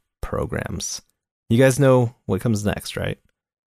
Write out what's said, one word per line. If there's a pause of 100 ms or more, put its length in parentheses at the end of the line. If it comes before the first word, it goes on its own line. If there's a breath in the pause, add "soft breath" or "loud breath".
(220)
programs. (480)
You
guys
know (120)
what
comes
next,
right? (480)